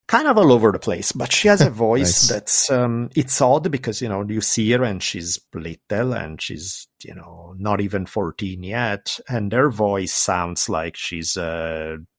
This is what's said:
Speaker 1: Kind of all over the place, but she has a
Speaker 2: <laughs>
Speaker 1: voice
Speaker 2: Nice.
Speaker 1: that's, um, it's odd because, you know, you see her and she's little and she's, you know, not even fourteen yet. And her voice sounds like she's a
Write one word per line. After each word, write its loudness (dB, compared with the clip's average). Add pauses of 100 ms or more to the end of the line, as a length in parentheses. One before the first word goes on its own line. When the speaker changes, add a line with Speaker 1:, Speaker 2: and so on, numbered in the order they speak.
Speaker 1:
Kind 2
of 4
all 8
over 6
the -4
place, -4
but -4
she 4
has 6
a 6
Speaker 2:
<laughs> 0
Speaker 1:
voice 4 (220)
Speaker 2:
Nice. 4
Speaker 1:
that's, 0
um, 0
it's 2
odd 4
because, -4
you -4
know, -2
you -2
see 0
her 2
and -2
she's -6 (160)
little -4
and -8
she's, -10 (140)
you -16
know, -18
not 0
even -2
fourteen -6
yet. -4 (100)
And -4
her 2
voice 0
sounds -2
like -4
she's -8
a -6 (200)